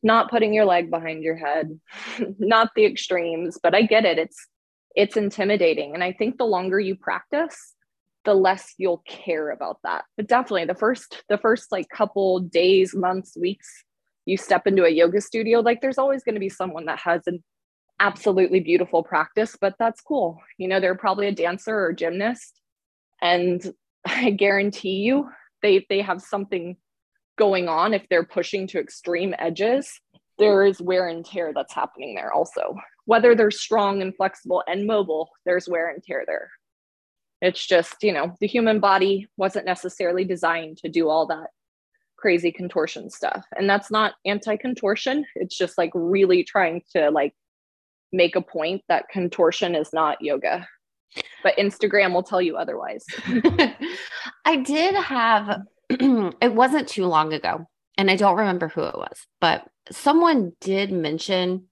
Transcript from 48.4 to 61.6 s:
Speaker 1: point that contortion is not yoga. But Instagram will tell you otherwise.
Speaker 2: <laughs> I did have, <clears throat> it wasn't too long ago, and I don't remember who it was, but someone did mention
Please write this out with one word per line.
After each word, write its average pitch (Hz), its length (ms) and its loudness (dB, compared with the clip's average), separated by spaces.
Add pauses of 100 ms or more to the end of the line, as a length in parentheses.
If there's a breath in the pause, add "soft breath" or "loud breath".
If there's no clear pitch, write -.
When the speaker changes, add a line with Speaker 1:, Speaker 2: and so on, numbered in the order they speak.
Speaker 1:
point 175 480 -6
that - 200 0
contortion 175 680 0
is 156 180 -2
not 160 280 0
yoga. 147 460 -2 (760 loud breath)
But - 140 2
Instagram 196 560 2
will 180 100 2
tell 185 180 -2
you 165 160 -2
otherwise. - 480 -8 (120)
Speaker 2:
<laughs> - 1300 -2
I 320 120 4
did 311 380 0
have, 226 640 0 (140)
<clears throat> - 140 -20
it 240 640 2
wasn't 262 340 2
too 190 180 -2
long 156 280 2
ago, 156 340 -4 (300)
and 196 120 4
I 190 60 4
don't 196 220 4
remember 180 300 0
who 160 140 -6
it - 140 -6
was, - 320 -12 (120)
but - 280 0 (240)
someone 285 680 2
did 196 320 -2
mention 180 800 -2